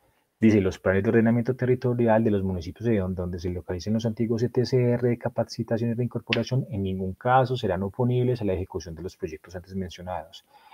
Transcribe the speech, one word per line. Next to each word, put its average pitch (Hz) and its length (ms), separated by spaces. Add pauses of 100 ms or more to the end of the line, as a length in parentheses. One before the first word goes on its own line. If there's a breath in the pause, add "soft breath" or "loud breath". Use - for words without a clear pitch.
(400)
Dice, 107 220
los 92 160
planes 98 240
de 110 80
ordenamiento 117 460
territorial 120 680
de 113 60
los 101 140
municipios 92 420
de 117 120
don-, 92 180
donde 90 240
se 90 100
localicen 90 440
los 113 120
antiguos 113 380
E 117 60
T 123 180
C 123 240
R 120 180
de 120 80
capacitación 117 720
y 117 60
reincorporación 120 760
en 101 140
ningún 95 300
caso 127 440
serán 95 240
oponibles 123 580
a 107 60
la 95 80
ejecución 87 400
de 80 80
los 90 160
proyectos 87 380
antes 90 180
mencionados. 90 720 (280 loud breath)